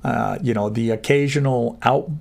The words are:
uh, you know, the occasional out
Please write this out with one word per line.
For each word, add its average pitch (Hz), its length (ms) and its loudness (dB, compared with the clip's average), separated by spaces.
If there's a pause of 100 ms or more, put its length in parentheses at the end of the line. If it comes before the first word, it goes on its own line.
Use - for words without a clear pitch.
uh, 113 380 -2
you 117 120 0
know, 104 140 0
the 113 220 -2
occasional 135 920 0
out 147 280 2 (100)